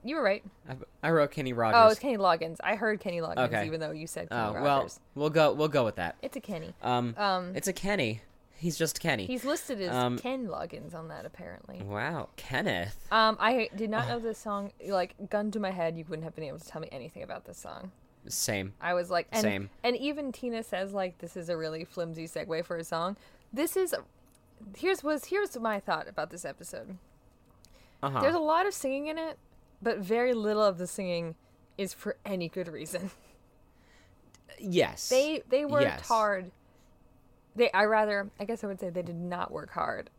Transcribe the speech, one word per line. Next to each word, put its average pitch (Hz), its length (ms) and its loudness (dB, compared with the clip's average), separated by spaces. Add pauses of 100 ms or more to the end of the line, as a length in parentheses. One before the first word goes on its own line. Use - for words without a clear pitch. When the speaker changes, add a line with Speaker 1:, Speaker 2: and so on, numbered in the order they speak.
Speaker 1:
You 269 140 -4
were 311 60 0
right. 208 200 2 (240)
Speaker 2:
I, 131 100 -10 (320)
I - 20 4
wrote 151 200 6
Kenny 131 220 -2
Rogers. 117 260 6
Speaker 1:
Oh, 226 100 12
it's 220 120 6
Kenny 254 160 0
Loggins. 165 480 2
I 196 100 2
heard 214 260 0
Kenny 175 200 -4
Loggins, 160 280 2
Speaker 2:
Okay. 113 180 0
Speaker 1:
even 160 140 -4
though 156 100 -4
you 156 160 -8
said 160 240 -10
Kenny 120 100 0
Speaker 2:
Oh, 107 140 0
Speaker 1:
Rogers. - 440 2 (160)
Speaker 2:
well, 139 100 0
we'll 156 60 4
go, 151 220 6
we'll 151 160 2
go 147 160 4
with 107 120 0
that. 87 260 -2
Speaker 1:
It's - 160 -8
a - 20 -6
Kenny. 165 320 -10 (100)
Speaker 2:
Um, 123 360 2
Speaker 1:
Um, 185 360 0
Speaker 2:
it's - 140 -2
a 190 60 0
Kenny. 151 480 0 (340)
He's 165 220 -2
just 160 200 0
Kenny. 123 280 0
Speaker 1:
He's 247 180 -4
listed 277 380 -2
as 180 120 -2
Speaker 2:
Um, 123 240 2
Speaker 1:
Ken 254 300 -4
Loggins 156 460 -8
on 165 140 -12
that, 151 180 -12
apparently. 98 560 -14
Speaker 2:
Wow, 107 540 -4
Kenneth. 120 760 -4
Speaker 1:
Um, 220 260 4
I 226 380 2
did 214 140 -4
not 226 180 -2
know 233 80 -2
Speaker 2:
Oh. 240 40 -4
Speaker 1:
this 226 180 -4
song. 202 340 -6 (140)
Like, 185 420 -2
gun 208 220 0
to 214 100 -2
my 190 100 -2
head, 165 280 -2
you 160 100 -10
wouldn't 160 160 -6
have 160 100 -8
been 160 100 -8
able 147 160 -10
to - 60 -18
tell - 140 -10
me 160 100 -8
anything 135 320 -12
about - 220 -10
this - 140 -16
song. - 340 -12 (340)
Speaker 2:
Same. 98 540 -2
Speaker 1:
I 175 140 0
was 175 160 -2
like, 170 220 2
and, 220 100 2
Speaker 2:
Same. 196 280 0 (140)
Speaker 1:
and 247 120 2
even 285 360 -2
Tina 226 300 -6
says, 196 320 -4
like, 185 240 -2
"This - 200 -12
is 170 120 -8
a 170 80 0
really 160 260 -4
flimsy 165 420 -6
segue 165 400 -4
for 175 100 -4
a 165 80 -6
song." 170 320 -2 (340)
This 294 280 0
is, 370 160 2 (840)
here's 370 260 0
was, 294 240 0
here's 381 320 -2
my 220 220 -2
thought 165 260 -2
about 156 240 -4
this 170 140 -12
episode. 165 540 -12 (1040)
Speaker 2:
Uh-huh. 139 180 0
Speaker 1:
There's 302 140 6
a 349 40 2
lot 320 280 4
of 403 80 0
singing 277 320 -2
in 311 100 -4
it, 320 220 -6 (420)
but 214 200 0
very 233 340 4
little 214 280 2
of 202 140 6
the 180 100 -4
singing 170 480 -4 (440)
is 190 160 -4
for - 320 -6
any 180 240 -2
good 180 180 -6
reason. 170 480 -6
<laughs> - 40 -20 (1400)
Speaker 2:
Yes. 175 500 2
Speaker 1:
They, 285 400 4
they 277 160 4
worked 285 200 4
Speaker 2:
Yes. 76 240 -2
Speaker 1:
hard. 202 420 2 (1080)
They, 233 160 6
I 196 120 8
rather, 214 540 4
I 208 60 -6
guess 226 180 -4
I 214 40 -4
would 196 140 -6
say 185 100 -4
they 175 120 -2
did 170 140 -6
not 175 340 -4
work - 200 -8
hard - 480 -2